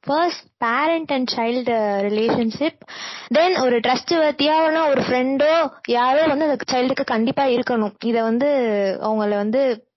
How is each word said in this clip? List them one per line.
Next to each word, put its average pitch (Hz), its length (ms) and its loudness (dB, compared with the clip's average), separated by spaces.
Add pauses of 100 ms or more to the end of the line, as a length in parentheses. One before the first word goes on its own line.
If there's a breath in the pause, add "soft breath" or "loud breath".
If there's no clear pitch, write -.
first 320 580 -2
parent 302 440 0
and 254 280 -2
child, 240 360 -2
uh, 208 380 0
relationship. 226 680 -2 (540 loud breath)
Then 339 260 2
ஒரு 240 200 2
ட்ரஸ்ட்வர்த்தியான 302 1080 0
ஒரு 277 120 2
ஃப்ரெண்டோ 269 720 0 (180)
யாரோ 254 380 2
வந்து 302 220 0
அந்த 269 80 0 (160)
சைல்டுக்கு 262 320 0
கண்டிப்பா 254 420 0
இருக்கணும். 240 480 0 (100)
இதை 226 180 0
வந்து 233 260 0 (540)
அவங்கள 214 260 -2
வந்து 220 580 -2 (100)